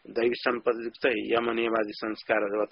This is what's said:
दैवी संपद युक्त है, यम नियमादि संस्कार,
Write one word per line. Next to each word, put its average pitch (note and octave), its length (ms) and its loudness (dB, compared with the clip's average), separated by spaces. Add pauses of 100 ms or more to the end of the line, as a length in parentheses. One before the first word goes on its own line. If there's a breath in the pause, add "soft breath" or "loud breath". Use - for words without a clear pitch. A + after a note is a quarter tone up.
दैवी A#2 320 0
संपद A#2+ 460 0
युक्त A#2 220 -4
है, C3+ 60 4 (160)
यम A#2 240 2
नियमादि A2+ 440 0
संस्कार, G#2+ 480 -2 (280)